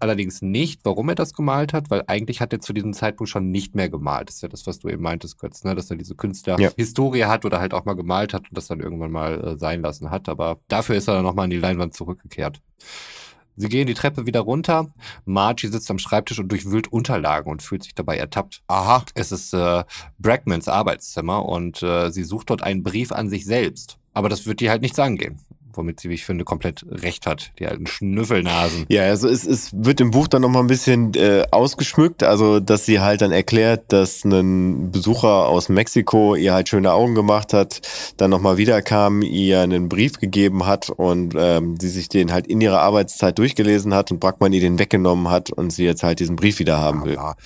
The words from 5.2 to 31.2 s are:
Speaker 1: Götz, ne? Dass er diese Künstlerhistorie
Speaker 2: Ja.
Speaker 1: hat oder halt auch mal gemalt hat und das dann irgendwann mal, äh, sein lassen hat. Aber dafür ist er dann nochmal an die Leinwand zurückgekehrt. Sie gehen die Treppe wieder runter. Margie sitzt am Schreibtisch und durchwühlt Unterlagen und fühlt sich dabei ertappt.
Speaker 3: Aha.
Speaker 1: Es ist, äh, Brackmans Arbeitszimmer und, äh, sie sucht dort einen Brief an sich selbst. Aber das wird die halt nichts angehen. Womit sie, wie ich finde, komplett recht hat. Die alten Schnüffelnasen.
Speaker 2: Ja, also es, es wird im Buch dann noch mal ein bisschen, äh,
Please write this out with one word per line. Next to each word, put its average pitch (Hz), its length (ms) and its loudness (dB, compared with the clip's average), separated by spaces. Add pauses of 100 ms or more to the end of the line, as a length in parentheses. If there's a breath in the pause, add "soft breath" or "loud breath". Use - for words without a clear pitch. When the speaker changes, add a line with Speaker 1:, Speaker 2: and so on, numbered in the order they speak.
Speaker 1:
Götz, - 240 -14
ne? 95 140 -4
Dass 90 140 -8
er 90 60 -8
diese 92 200 -14
Künstlerhistorie 113 1040 -2
Speaker 2:
Ja. 107 80 2
Speaker 1:
hat 110 160 0
oder 92 160 -2
halt 92 120 -4
auch 90 120 -6
mal 101 100 -4
gemalt 90 400 -4
hat 92 140 -10
und - 100 -20
das - 80 -10
dann 82 140 -10
irgendwann 82 320 -8
mal, 78 320 -6 (100)
äh, - 20 -10
sein 82 240 -6
lassen 76 300 -8
hat. 95 180 -6
Aber 82 380 -6
dafür 104 300 -2
ist 101 100 -2
er 107 80 2
dann 92 80 2
nochmal 92 220 -2
an 90 60 -2
die 87 80 -2
Leinwand 87 360 -2
zurückgekehrt. 87 640 -10 (960 loud breath)
Sie 104 120 -6
gehen 131 180 0
die 120 80 -2
Treppe 139 320 -2
wieder 117 140 0
runter. 156 480 0 (360 loud breath)
Margie 101 440 0
sitzt 110 200 -6
am 95 120 -4
Schreibtisch 110 400 -2
und 95 80 -8
durchwühlt 101 440 -2
Unterlagen 78 560 -2
und 78 140 -10
fühlt - 220 -8
sich - 100 -20
dabei 78 220 -6
ertappt. - 500 -8
Speaker 3:
Aha. 98 380 2 (100)
Speaker 1:
Es 107 160 -6
ist, - 240 -8
äh, 87 300 0 (340 loud breath)
Brackmans 107 480 0
Arbeitszimmer 92 800 -4
und, 87 360 -6
äh, 87 280 0
sie 90 140 -8
sucht 98 260 -8
dort 110 140 -2
einen 95 180 -4
Brief 104 300 -6
an 110 180 -6
sich 98 140 -6
selbst. 104 540 -4 (160)
Aber 101 140 0
das 101 180 -6
wird 107 120 -4
die 113 120 0
halt 113 120 0
nichts 131 160 -2
angehen. 123 400 -2 (380)
Womit 82 220 -6
sie, 90 100 -10
wie 85 60 -6
ich 85 100 -8
finde, 87 200 -6
komplett 85 440 -6
recht - 380 -8
hat. 78 320 -4
Die 82 80 -8
alten 82 220 -8
Schnüffelnasen. 87 1000 -2
Speaker 2:
Ja, 101 140 4
also 101 260 2
es, 120 160 2
es 120 300 -2
wird 120 260 2
im 123 120 4
Buch 143 160 4
dann 131 140 4
noch 123 60 4
mal 127 120 4
ein 123 80 4
bisschen, 123 460 4
äh, 101 360 4